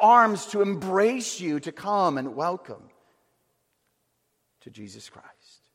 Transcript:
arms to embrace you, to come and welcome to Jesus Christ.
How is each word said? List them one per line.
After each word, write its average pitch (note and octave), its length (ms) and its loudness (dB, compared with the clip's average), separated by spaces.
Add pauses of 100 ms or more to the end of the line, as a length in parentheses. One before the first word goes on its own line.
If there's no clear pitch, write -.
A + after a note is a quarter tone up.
arms A3 440 6
to G#3 140 -4
embrace G3+ 800 -2
you, D3+ 200 -4
to D#3+ 120 -12
come F#3 460 -2
and C3 180 -10
welcome D#3 540 -8 (1700)
to A#2+ 100 -20
Jesus G#2+ 380 -20
Christ. - 680 -20